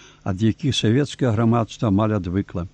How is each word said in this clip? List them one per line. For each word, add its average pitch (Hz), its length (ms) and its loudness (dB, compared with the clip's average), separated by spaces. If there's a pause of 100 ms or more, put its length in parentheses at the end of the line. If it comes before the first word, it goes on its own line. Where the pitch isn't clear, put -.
(240)
ад 95 180 -4
якіх 110 340 0
савецкае 127 560 0
грамадства 113 580 0
амаль 107 280 2
адвыкла. 90 560 -4